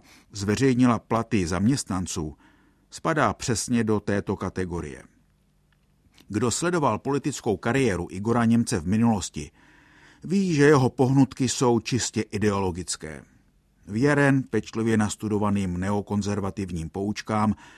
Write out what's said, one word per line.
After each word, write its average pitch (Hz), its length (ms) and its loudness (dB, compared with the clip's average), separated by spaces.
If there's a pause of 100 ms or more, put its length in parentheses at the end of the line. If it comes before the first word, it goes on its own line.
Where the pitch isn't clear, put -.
(320)
zveřejnila 113 680 2
platy 113 480 -2
zaměstnanců, 90 880 -2 (540)
spadá 147 440 0
přesně 117 500 -2
do 107 160 0
této 101 360 -2
kategorie. 85 680 -6 (1200)
Kdo 107 240 0
sledoval 160 480 0
politickou 131 580 -4
kariéru 117 520 0
Igora 113 360 0
Němce 117 340 2
v 76 80 -8
minulosti, 104 640 -2 (720)
ví, 185 300 0
že 143 100 4
jeho 139 260 6
pohnutky 135 600 2
jsou 120 300 2
čistě - 420 -4
ideologické. 92 1000 -4 (640)
Věren 139 600 2
pečlivě 113 480 0
nastudovaným 101 840 0
neokonzervativním 98 1120 -4
poučkám, 107 680 -2 (220)